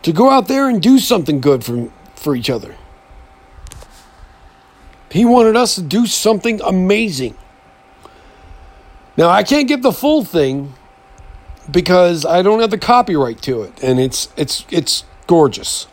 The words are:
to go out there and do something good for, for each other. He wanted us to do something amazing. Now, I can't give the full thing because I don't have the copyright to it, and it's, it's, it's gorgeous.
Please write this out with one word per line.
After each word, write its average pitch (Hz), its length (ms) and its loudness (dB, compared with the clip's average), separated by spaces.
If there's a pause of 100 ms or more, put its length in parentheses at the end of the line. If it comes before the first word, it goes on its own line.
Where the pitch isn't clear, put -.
to 165 120 -2
go 233 180 4
out 262 180 2
there 269 180 0
and 233 140 -2
do 254 180 4
something 156 440 -2
good 135 200 2
for, 120 300 -8 (240)
for 147 180 -4
each 120 140 -6
other. 117 260 -6 (2250)
He 226 160 2
wanted 226 300 4
us 240 180 0
to 190 80 -8
do 196 240 -2
something 214 560 -2
amazing. 185 720 -2 (1800)
Now, 165 100 4
I 196 140 4
can't 277 260 0
give 277 140 -2
the 254 100 2
full 294 320 0
thing 139 480 -2 (960)
because 175 540 2
I 165 160 2
don't 214 200 2
have 226 100 0
the 208 80 -4
copyright 160 640 0
to 123 200 -4
it, - 200 -12
and 131 180 2
it's, 131 280 -4 (100)
it's, - 320 -6
it's - 340 -4 (220)
gorgeous. - 680 0